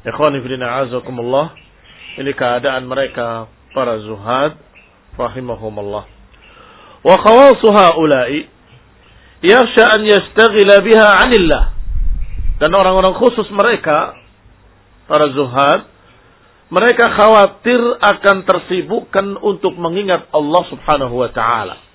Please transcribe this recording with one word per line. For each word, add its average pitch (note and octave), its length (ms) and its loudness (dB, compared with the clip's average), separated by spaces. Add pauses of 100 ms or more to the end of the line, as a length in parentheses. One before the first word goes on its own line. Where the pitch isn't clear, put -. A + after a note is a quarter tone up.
Ikhwani C#3 400 -4
fillah, B2+ 400 -8
a'azakumullah. B2+ 640 -6 (760)
Ini C#3 80 -6
keadaan B2+ 560 -4
mereka A#2+ 640 -8 (240)
para A#2+ 240 -4
zuhad A2+ 560 -6 (560)
rahimahumullah. G#2+ 960 -10 (960)
Wa F#3 160 4
khawasu A#3 480 6
haula'i D#3 800 2 (920)
yakhsha A3 540 4
an G#3+ 140 -2
yastaghila G3+ 720 4
biha A3 260 4 (140)
'anillah. F#3 420 2 (960)
Dan D#3 160 0
orang-orang F#3 400 2
khusus A#3 400 0
mereka, G3 640 -2 (880)
para D3+ 240 0
zuhad, C#3 560 -2 (880)
mereka A#3 420 2
khawatir A3 680 2 (200)
akan G3+ 440 0
tersibukkan F#3+ 840 -4 (140)
untuk F#3+ 360 -4
mengingat F3 580 -4
Allah D#3 340 0
Subhanahu C3+ 460 -4
wa B2 180 -4
taala. A2+ 440 -4 (180)